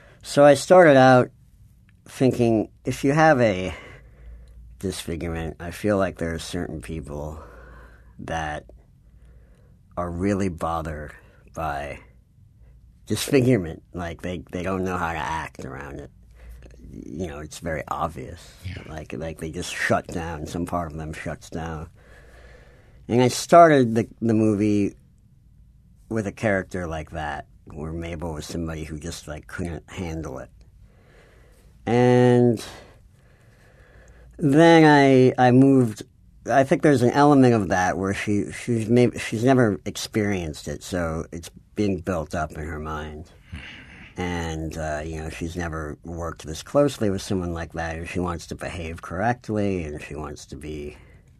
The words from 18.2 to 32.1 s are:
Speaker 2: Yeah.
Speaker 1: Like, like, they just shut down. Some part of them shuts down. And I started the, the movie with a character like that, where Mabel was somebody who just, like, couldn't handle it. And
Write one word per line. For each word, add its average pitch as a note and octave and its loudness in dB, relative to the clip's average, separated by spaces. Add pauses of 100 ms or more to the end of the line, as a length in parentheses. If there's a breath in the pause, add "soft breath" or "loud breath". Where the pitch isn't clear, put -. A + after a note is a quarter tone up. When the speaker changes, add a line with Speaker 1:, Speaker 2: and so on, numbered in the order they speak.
Speaker 2:
Yeah. F2+ -12 (100)
Speaker 1:
Like, D#2 -14
like, D#2 -10
they E2 -10
just F2 -10
shut - -2
down. E2 -10
Some F2 -6
part E2+ -6
of D#2+ -12
them D#2 -10
shuts - -12
down. D#2+ -10 (1200 soft breath)
And A#2+ 4
I B2 4
started D3 6
the, A2+ 0 (140)
the A2+ 2
movie G#2 2 (1160)
with A2 -4
a G2 -6
character F#2+ -4
like D#2+ -10
that, D2 -10 (180)
where D#2 -12
Mabel E2 -10
was D2+ -12
somebody D#2+ -8
who D#2 -12
just, E2 -12
like, D2 -14
couldn't E2+ -10
handle D#2+ -10
it. B1 -16 (1400 soft breath)
And B2 4 (1700 loud breath)